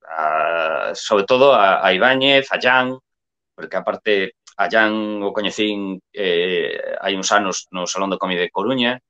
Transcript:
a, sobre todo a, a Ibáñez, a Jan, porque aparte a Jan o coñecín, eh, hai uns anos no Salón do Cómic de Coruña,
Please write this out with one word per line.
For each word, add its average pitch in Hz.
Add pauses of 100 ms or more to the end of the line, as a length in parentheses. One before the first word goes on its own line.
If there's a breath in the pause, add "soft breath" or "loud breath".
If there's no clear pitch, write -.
a, 80
sobre 98
todo 127
a, 98
a 95
Ibáñez, 135
a 90
Jan, 127 (580)
porque 80
aparte 104 (480)
a 98
Jan 107
o 98
coñecín, 101 (100)
eh, 90 (240)
hai 98
uns 92
anos 101
no 90
Salón 95
do 90
Cómic 92
de 87
Coruña, 123